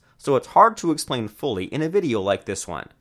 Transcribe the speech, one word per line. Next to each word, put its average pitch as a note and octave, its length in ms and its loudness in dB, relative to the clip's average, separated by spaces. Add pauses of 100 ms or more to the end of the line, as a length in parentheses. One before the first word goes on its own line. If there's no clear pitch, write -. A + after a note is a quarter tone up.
(160)
so - 200 0
it's - 120 -2
hard A3 300 6
to E3+ 120 -2
explain B2+ 380 -4
fully G2+ 380 -6
in D3+ 160 -4
a D#3+ 60 -2
video D#3+ 320 0
like F#2+ 260 -2
this G2 200 -6
one. D#2+ 220 -10 (120)